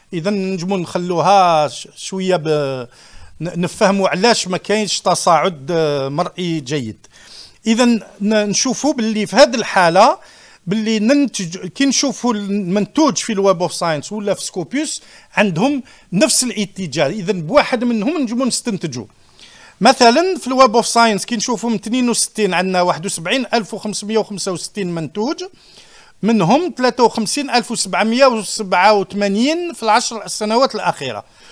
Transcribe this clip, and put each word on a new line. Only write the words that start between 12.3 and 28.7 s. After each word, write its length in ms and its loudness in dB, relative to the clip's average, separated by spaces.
المنتوج 840 0
في 160 -6
الويب 300 2
اوف 120 -2
ساينس 380 -4
ولا 220 -2
في 100 -10
سكوبيوس 580 -6
عندهم 460 0
نفس 320 2
الاتجاه، 640 -4
إذا 260 -4
بواحد 520 0
منهم 380 0
نجمو 220 -2
نستنتجوا. 600 -4
مثلًا 600 4
في 60 -10
الويب 300 4
اوف 100 2
ساينس 400 2
كي 100 -4
نشوفوا 340 -4
من 60 0
اثنين 340 0
وستين 440 0
عندنا 280 2
واحد 240 0
وسبعين 480 -4
ألف 200 -2
وخمسمية 440 -4
وخمسة 340 -4
وستين 420 -6
منتوج، 500 -6
منهم 560 2
ثلاثة 260 2
وخمسين 460 0
ألف 200 0
وسبعمية 560 2
وسبعة 680 2